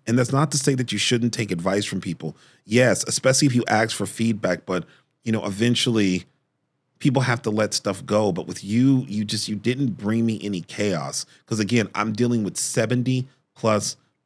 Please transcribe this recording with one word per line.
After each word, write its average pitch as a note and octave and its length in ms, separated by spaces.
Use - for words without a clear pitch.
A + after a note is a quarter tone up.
And A#2 120
that's B2 140
not C#3+ 200
to D3+ 60
say C#3 160
that B2 180
you G#2 60
shouldn't A#2+ 360
take G#2 160
advice F#2+ 340
from G2 160
people. D#2+ 360
Yes, A#2 420
especially - 400
if B2 80
you A#2+ 140
ask A2 260
for G2+ 120
feedback, G#2 580
but, F2+ 200
you A2+ 80
know, A2 120
eventually G#2 800
people C3+ 220
have A#2+ 200
to A2 80
let G#2+ 240
stuff - 320
go. G#2 260
But E2+ 160
with F#2 160
you, B2+ 420
you G#2 180
just, G#2 220
you G#2 100
didn't B2 420
bring A2 280
me A2 160
any F#2+ 200
chaos. E2+ 640
'Cause G#2+ 140
again, G#2+ 340
I'm A2 180
dealing A#2+ 320
with F2+ 120
seventy B2 720
plus G#2+ 420